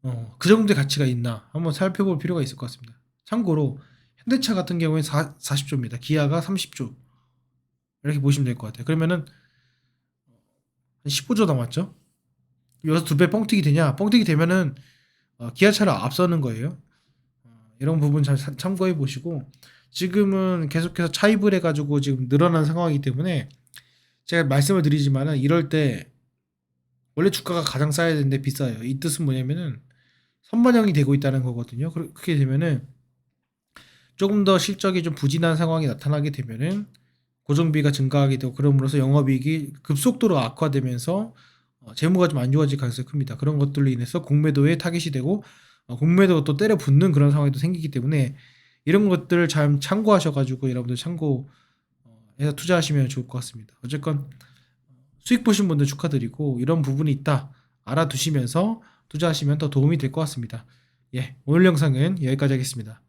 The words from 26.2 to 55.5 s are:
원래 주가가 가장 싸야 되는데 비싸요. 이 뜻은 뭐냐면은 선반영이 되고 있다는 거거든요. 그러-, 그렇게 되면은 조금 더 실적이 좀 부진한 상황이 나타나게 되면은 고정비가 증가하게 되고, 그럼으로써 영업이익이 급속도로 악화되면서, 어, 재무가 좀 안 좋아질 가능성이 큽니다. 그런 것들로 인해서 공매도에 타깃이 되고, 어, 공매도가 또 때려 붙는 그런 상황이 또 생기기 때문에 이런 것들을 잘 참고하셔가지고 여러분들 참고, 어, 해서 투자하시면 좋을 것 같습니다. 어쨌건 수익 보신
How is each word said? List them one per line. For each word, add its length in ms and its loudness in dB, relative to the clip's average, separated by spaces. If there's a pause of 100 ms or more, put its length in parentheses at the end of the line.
원래 160 2
주가가 320 -4
가장 280 -2
싸야 240 0
되는데 280 0
비싸요. 420 -4
이 160 -6
뜻은 240 -4
뭐냐면은 560 -4 (640)
선반영이 500 4
되고 220 4
있다는 280 0
거거든요. 480 -6
그러-, 220 -8
그렇게 240 -4
되면은 500 0 (1300)
조금 280 2
더 140 6
실적이 440 -2
좀 120 -4
부진한 420 0
상황이 300 0
나타나게 440 -2
되면은 560 -6 (580)
고정비가 480 2
증가하게 460 2
되고, 140 -6
그럼으로써 460 2
영업이익이 760 0 (100)
급속도로 560 0
악화되면서, 960 -2 (460)
어, 140 -20
재무가 340 2
좀 100 -2
안 120 0
좋아질 280 2
가능성이 280 -6
큽니다. 300 -6
그런 220 -2
것들로 320 2
인해서 320 -4
공매도에 560 2
타깃이 320 -4
되고, 340 -2 (420)
어, 120 -12
공매도가 460 4
또 120 0
때려 200 2
붙는 360 4
그런 180 6
상황이 220 2
또 60 -4
생기기 320 -4
때문에 460 -2 (500)
이런 240 4
것들을 380 2
잘 300 2
참고하셔가지고 920 0
여러분들 260 -4
참고, 540 -4 (540)
어, 360 -20
해서 120 0
투자하시면 580 0
좋을 160 -6
것 140 -16
같습니다. 340 -16 (100)
어쨌건 460 -6 (880)
수익 260 0
보신 240 2